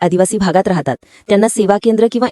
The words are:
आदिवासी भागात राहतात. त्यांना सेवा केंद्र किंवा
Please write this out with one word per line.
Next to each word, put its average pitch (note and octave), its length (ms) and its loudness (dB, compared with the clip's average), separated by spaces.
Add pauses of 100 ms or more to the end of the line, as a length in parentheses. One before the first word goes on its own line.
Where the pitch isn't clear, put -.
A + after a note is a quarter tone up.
आदिवासी F3+ 360 0
भागात F#3+ 300 0
राहतात. D3 280 -4 (320)
त्यांना G#3 200 2
सेवा G3+ 340 0
केंद्र A3+ 300 2
किंवा A#3+ 200 -2